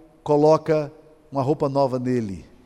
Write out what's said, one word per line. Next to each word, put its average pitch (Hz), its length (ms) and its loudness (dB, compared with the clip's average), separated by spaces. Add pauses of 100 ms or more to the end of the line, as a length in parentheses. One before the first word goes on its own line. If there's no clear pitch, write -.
(240)
coloca 151 680 2 (400)
uma 139 100 -4
roupa 143 260 0
nova 135 300 0
nele. 120 480 -4 (200)